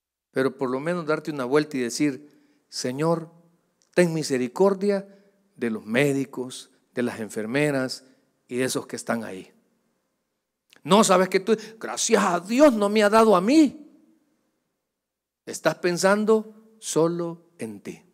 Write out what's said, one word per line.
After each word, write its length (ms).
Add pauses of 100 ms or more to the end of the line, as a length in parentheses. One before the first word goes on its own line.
(300)
Pero 260
por 140
lo 100
menos 240
darte 260
una 140
vuelta 320
y 40
decir, 920
Señor, 600 (600)
ten 220
misericordia, 1040 (420)
de 100
los 140
médicos, 840 (240)
de 80
las 180
enfermeras 840 (440)
y 80
de 80
esos 220
que 100
están 260
ahí. 300 (1300)
No, 220
sabes 240
que 120
tú, 140 (240)
gracias 460
a 160
Dios 320
no 160
me 140
ha 80
dado 260
a 60
mí. 440 (1600)
Estás 320
pensando 1000
solo 800
en 220
ti. 220 (120)